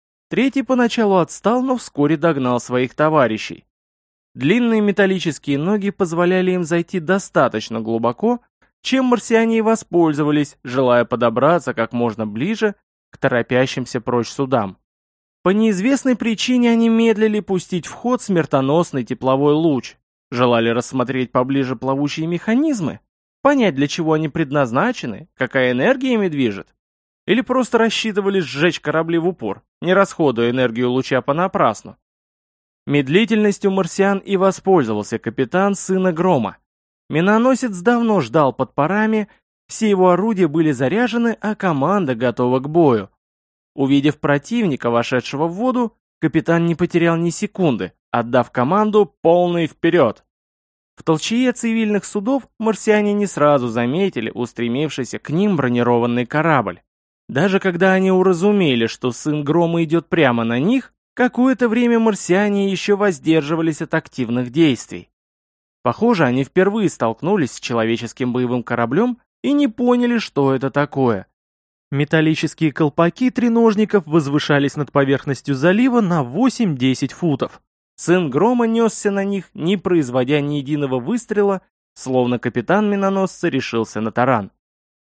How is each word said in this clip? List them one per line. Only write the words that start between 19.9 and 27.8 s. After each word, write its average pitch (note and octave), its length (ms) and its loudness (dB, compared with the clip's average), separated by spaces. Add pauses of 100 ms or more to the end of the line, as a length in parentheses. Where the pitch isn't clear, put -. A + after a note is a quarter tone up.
желали A#2+ 380 2
рассмотреть B2 640 -2
поближе C3 420 0
плавучие C#3 540 -4
механизмы, A3 720 -2 (420)
понять, C4 320 2
для C#3+ 140 0
чего D#3+ 240 -2
они D#3 160 0
предназначены, C#3+ 1080 -2
какая B2+ 380 0
энергия B3+ 420 0
ими G#3 140 0
движет, A#2+ 400 -2 (580)
или A3 140 0
просто B3+ 380 0
рассчитывали G3+ 600 -2